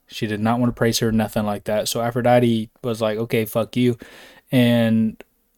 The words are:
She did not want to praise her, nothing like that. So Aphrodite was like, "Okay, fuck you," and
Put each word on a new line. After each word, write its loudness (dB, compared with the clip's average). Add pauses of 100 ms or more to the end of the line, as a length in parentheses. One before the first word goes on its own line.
She -8
did -4
not 0
want 2
to -6
praise 0
her, 0
nothing -2
like -6
that. -2
So -4
Aphrodite 2 (140)
was -6
like, 0
"Okay, -2
fuck -4
you," 2 (540)
and 2 (360)